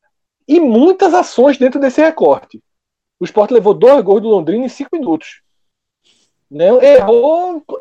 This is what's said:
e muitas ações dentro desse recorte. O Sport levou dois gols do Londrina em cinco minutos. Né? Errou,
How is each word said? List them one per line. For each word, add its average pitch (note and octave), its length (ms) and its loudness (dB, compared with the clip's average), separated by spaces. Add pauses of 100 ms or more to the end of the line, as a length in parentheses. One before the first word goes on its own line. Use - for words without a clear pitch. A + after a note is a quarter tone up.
(460)
e E4 140 0
muitas D#4+ 540 2
ações C4 440 0
dentro C4 220 -2
desse C4+ 200 -2
recorte. A3+ 640 -2 (560)
O F3+ 60 -10
Sport G#3 260 -2
levou G#3 240 2
dois A#3 280 2
gols G3+ 200 0
do A3 60 -6
Londrina G3+ 360 -2
em B3 40 -8
cinco - 280 -14
minutos. B3+ 440 -8 (1080)
Né? D3+ 160 -2 (300)
Errou, D4 680 -2 (180)